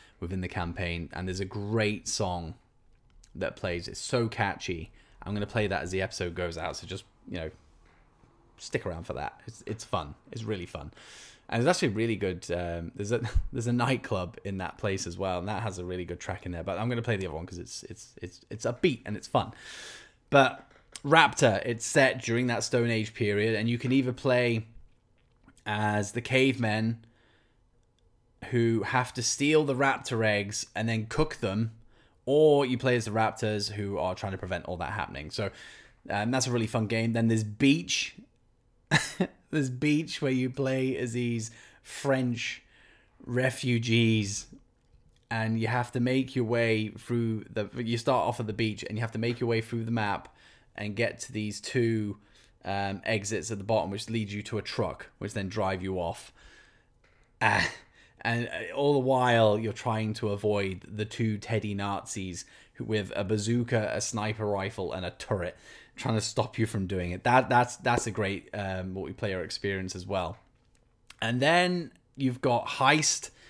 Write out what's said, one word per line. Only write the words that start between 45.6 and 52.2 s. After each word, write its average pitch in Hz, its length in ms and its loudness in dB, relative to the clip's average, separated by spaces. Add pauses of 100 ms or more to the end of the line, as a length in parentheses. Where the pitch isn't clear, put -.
have 120 260 0
to 123 60 -2
make 127 360 0
your 123 100 2
way 113 440 2
through 113 640 -2
the, 104 180 -4 (120)
you 117 160 0
start 117 300 2
off 117 120 -2
at 113 80 -4
the 107 60 -4
beach, 110 300 -2
and - 140 -6
you 110 40 -2
have 113 120 -2
to 110 60 -4
make 117 200 -2
your 120 100 0
way 113 120 2
through 113 240 -4
the 113 60 -4
map 104 380 -2 (460)
and 104 200 -6
get 117 260 0
to - 100 -12
these 107 300 -4
two, 113 560 0 (460)